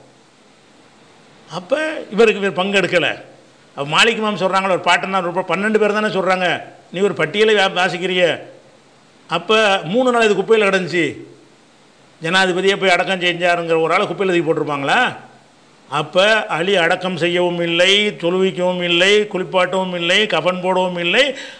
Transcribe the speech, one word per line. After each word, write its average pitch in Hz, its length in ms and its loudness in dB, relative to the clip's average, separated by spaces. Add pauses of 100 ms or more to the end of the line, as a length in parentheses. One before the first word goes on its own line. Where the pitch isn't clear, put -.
(1500)
அப்ப 302 600 -4
இவருக்கு 208 300 2
இவர் 190 260 -2
பங்கெடுக்கல. 170 560 0 (520)
அப்ப 143 220 -4
மாலிக் 220 200 2
இமாம் 208 260 -4
சொல்றாங்களா, 190 280 0
ஒரு 175 100 0
பாட்டனார் 185 480 0
ஒரு 180 160 -4
ப-, 170 120 -2
பன்னெண்டு 214 220 0
பேர் 208 140 2
தானே 214 140 -2
சொல்றாங்க, 180 560 0 (300)
நீ 170 80 -6
ஒரு 196 140 0
பட்டியலை 214 400 2
வா-, 196 180 2
வாசிக்கிறிய. 180 680 0 (880)
அப்ப 196 580 2
மூணு 240 260 0
நாள் 233 200 2
இது 180 120 0
குப்பையில 220 180 2
கிடந்துச்சு. 175 760 -2 (880)
ஜனாதிபதியை 185 540 0
போய் 185 140 0
அடக்கம் 180 300 0
செஞ்சாருங்கிற 170 600 0
ஒரு 160 140 0
ஆளை 196 120 2
குப்பையில 175 300 -2
தூக்கி 170 40 2
போட்டிருப்பாங்களா? 156 760 0 (720)
அப்ப 185 580 2
அலி 180 300 -2
அடக்கம் 180 400 0
செய்யவும் 175 440 0
இல்லை, 185 500 2
தொழுவிக்கவும் 180 720 -2
இல்லை, 180 380 4
குளிப்பாட்டவும் 185 720 -2
இல்லை, 180 320 0
கஃன் 180 360 -2
போடவும் 185 340 0
இல்லை, 208 400 0 (240)